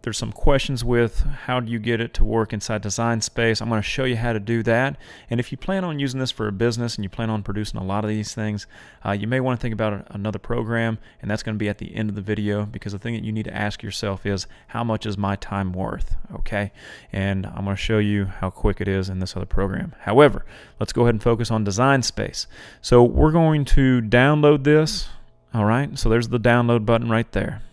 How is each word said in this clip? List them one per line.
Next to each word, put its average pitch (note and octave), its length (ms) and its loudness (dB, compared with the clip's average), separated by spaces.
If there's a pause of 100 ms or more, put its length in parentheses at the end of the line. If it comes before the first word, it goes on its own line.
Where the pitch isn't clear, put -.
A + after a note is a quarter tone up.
there's A2+ 160 -6
some A2 120 -6
questions C3 540 2
with A#2+ 380 2
how C3 360 -2
do A#2 140 -6
you A#2 80 -4
get A2+ 200 -2
it A2+ 140 -6
to - 80 4
work A2 300 2
inside G#2+ 280 -4
Design A#2 400 -2
Space. A2+ 400 0
I'm A#2 100 -4
gonna G#2+ 120 0
show - 220 -4
you B2+ 100 0
how A#2 180 -2
to A2 60 -2
do A2+ 240 -2
that. B2 340 2 (320)
And A#2+ 120 -2
if - 100 -6
you C3+ 80 -10
plan F#3+ 240 -4
on E3 160 -6
using C3 220 -4
this C3 100 -2
for - 160 -6
a G#2 60 -4
business A#2 420 -2
and G#2+ 100 -6
you F#2+ 40 -6
plan A2 200 -6
on G#2+ 140 -4
producing G#2 380 -6
a F#2+ 40 -6
lot G2+ 200 -4
of G#2+ 40 -4
these G#2+ 240 -4
things, G#2+ 360 -6 (360)
uh, G2 60 -2
you G2+ 160 -2
may B2+ 140 0
wanna B2+ 160 0
think A#2 160 -6
about G#2+ 200 -2
a-, G2+ 180 -8
another G2+ 280 -6
program, A#2 600 -2 (220)
and - 80 -8
that's G#2+ 140 -4
gonna A2 140 -6
be G#2 120 -2
at G2+ 100 -4
the - 180 -12
end A2 120 -2
of G2+ 60 -6
the G2+ 80 -8
video, G#2 440 -2
because G2+ 260 -10
the G2+ 80 -10
thing A#2 140 -6
that A2+ 100 -8
you A2 80 -6
need G#2+ 140 -4
to - 100 -10
ask G#2 260 -6
yourself G2 420 -6
is, G2 220 -4 (220)
"How A#2 160 -6
much A2 220 -2
is G2+ 120 -4
my G2+ 160 -2
time G2 380 -6
worth?" - 420 -4 (180)
Okay, G2+ 380 -4 (420)
and G2 320 -2
I'm G2 200 -8
gonna G2 100 -2
show G#2+ 240 0
you G#2 280 0
how F#2+ 220 -6
quick - 320 -2
it - 60 -4
is F#2+ 220 -2
in F#2 100 -6
this F#2 180 -6
other F2+ 80 -6
program. G2 480 -2 (100)
However, B2+ 440 6 (320)
let's - 140 -4
go B2 100 2
ahead A#2 140 4
and G2+ 60 -6
focus A#2 280 0
on A2 140 0
Design B2+ 380 2
Space. - 440 -6 (340)
So A#2+ 220 8
we're D3+ 300 4
going D#3 320 4
to C3 380 6
download C#3+ 600 6
this, D3+ 460 2 (440)
all G#2+ 120 2
right? C3 340 0
So - 100 2
there's A#2 200 4
the B2 100 0
download A#2 480 4
button A#2 240 2
right A2+ 220 0
there. - 300 -4 (100)